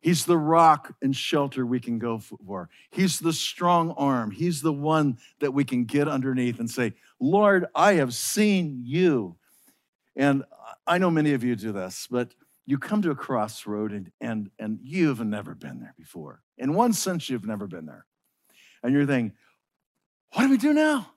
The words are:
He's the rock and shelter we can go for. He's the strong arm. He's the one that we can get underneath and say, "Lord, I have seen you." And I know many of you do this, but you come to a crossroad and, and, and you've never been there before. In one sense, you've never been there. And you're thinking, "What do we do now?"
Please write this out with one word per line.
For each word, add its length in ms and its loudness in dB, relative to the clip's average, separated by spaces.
He's 240 2
the 140 4
rock 640 4
and 140 0
shelter 500 -2
we 140 0
can 180 -4
go 200 -4
for. 500 -12
He's 280 0
the 140 0
strong 600 0
arm. 380 0
He's 320 -2
the 100 2
one 460 2
that 120 0
we 120 2
can 200 -2
get 240 0
underneath 500 -2
and 120 -6
say, 240 -2
"Lord, 540 4
I 200 6
have 200 0
seen 680 0
you." 520 0
And 280 2
I 120 2
know 120 2
many 240 2
of 100 -2
you 120 2
do 160 -8
this, 380 -10
but 240 -4
you 140 -2
come 240 -2
to 80 0
a 40 0
crossroad 760 -4
and, 180 -12
and, 380 -8
and 240 -8
you've 380 -2
never 340 -6
been 240 -14
there 180 -18
before. 460 -18
In 180 -4
one 200 4
sense, 340 -4
you've 180 -6
never 200 -6
been 200 -14
there. 200 -20
And 100 0
you're 140 4
thinking, 300 0
"What 120 2
do 60 4
we 60 6
do 160 2
now?" 440 2